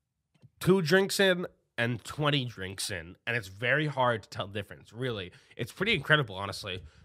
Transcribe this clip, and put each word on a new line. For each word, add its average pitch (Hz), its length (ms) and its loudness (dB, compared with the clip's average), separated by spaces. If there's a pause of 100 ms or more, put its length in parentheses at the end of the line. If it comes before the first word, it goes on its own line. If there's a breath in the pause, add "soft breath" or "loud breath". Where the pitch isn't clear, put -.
(600)
two 190 220 4
drinks 185 380 2
in 185 260 4 (320)
and 117 260 -2
twenty 143 400 0
drinks 95 460 -8
in, 87 260 -10 (100)
and 117 100 -2
it's 104 120 -6
very 123 380 0
hard 123 380 2
to - 40 -20
tell - 180 -8
the 101 60 -16
difference, 95 400 -10
really. 110 400 -6 (240 soft breath)
It's - 160 -6
pretty 214 220 0
incredible, 143 400 4
honestly. 95 480 -8 (220 soft breath)